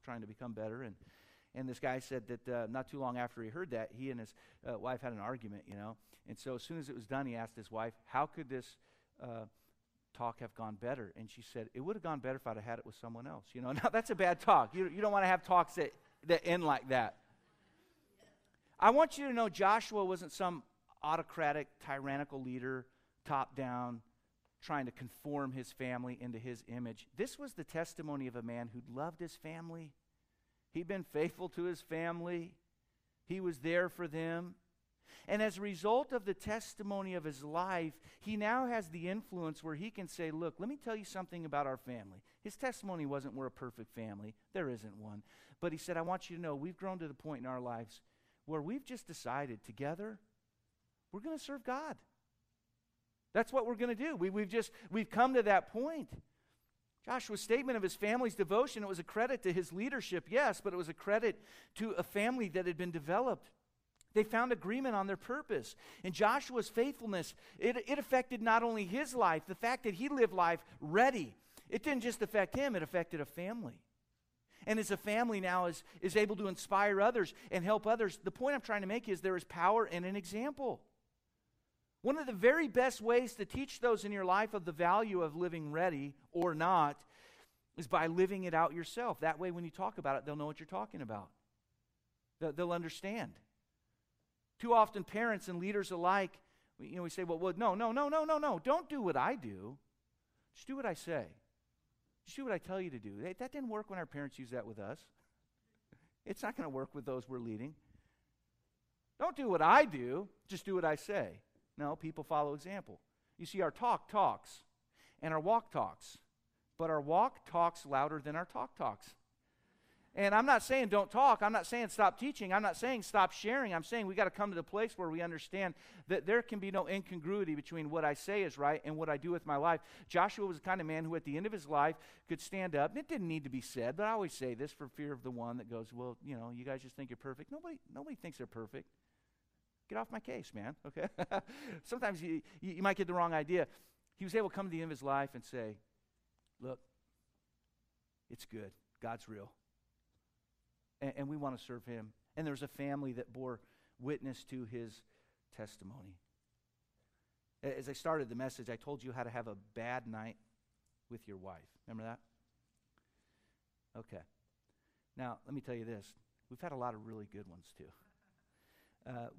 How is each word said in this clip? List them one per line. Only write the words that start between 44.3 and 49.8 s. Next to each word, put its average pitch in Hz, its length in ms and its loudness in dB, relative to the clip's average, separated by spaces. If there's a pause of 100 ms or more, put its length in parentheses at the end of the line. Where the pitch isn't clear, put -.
There 170 160 -2
isn't 107 280 -8
one. 104 260 -12 (380)
But 170 120 0
he 160 60 -6
said, 175 180 -4
"I 165 60 0
want 175 280 -2
you 175 60 -10
to 170 60 -8
know 156 120 -2
we've 165 220 -6
grown 190 240 -6
to 160 80 -6
the 139 60 -10
point 147 260 -8
in 123 60 -8
our 127 140 -4
lives 117 400 -6 (460)
where 151 160 -2
we've 240 220 -4
just 247 220 -10
decided 127 560 -4
together 170 560 -6 (920)